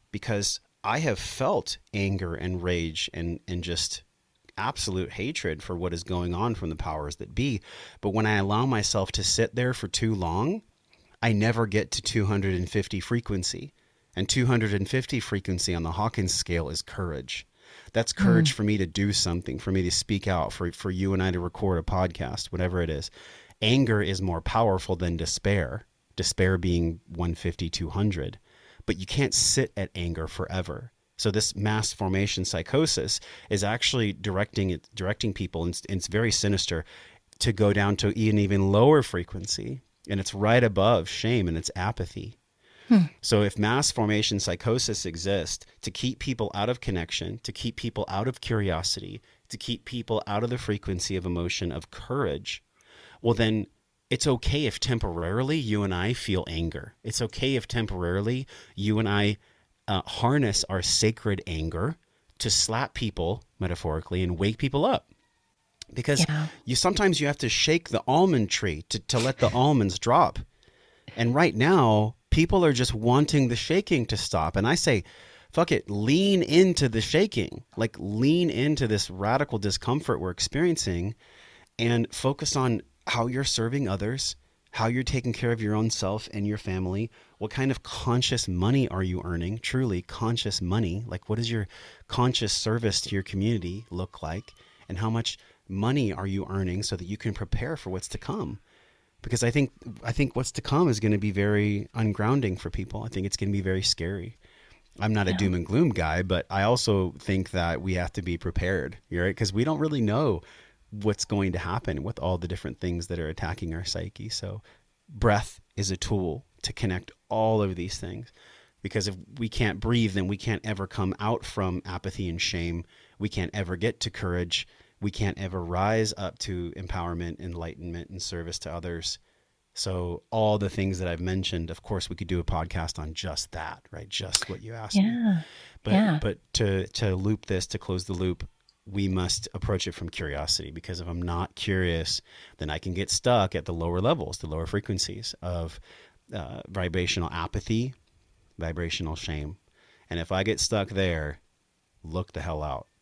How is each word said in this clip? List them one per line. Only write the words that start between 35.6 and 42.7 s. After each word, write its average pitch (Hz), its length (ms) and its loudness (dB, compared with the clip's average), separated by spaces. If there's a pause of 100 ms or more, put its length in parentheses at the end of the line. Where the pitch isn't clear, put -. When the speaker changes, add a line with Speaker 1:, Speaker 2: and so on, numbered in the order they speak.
Speaker 1:
and 87 60 0
it's, - 180 -6
it's 95 200 -4
very 107 240 0
sinister, 92 520 0 (540)
to - 140 2
go 101 200 4
down 101 240 4
to 104 120 0
an 107 300 4
even 98 340 4
lower 131 300 8
frequency. 98 800 -6 (300)
And 98 100 0
it's - 140 -6
right 107 280 6
above 101 460 4
shame, 110 400 0
and 82 80 0
it's 80 180 -4
apathy. 95 640 -4 (500)